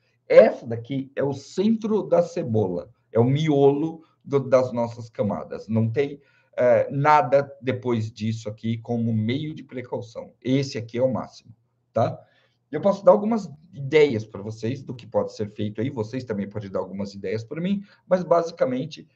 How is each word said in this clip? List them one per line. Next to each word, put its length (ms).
Essa 400
daqui 480
é 80
o 120
centro 680
da 180
cebola, 680
é 60
o 60
miolo 800
do, 140
das 340
nossas 380
camadas. 580
Não 220
tem, 320
é, 340
nada 720
depois 500
disso 380
aqui 300
como 340
meio 400
de 100
precaução. 800
Esse 380
aqui 180
é 60
o 100
máximo, 420
tá? 260
Eu 80
posso 240
dar 80
algumas 380
ideias 520
pra 160
vocês 420
do 120
que 120
pode 280
ser 160
feito 320
aí, 80
vocês 340
também 240
podem 220
dar 80
algumas 360
ideias 300
pra 160
mim, 220
mas 160
basicamente 920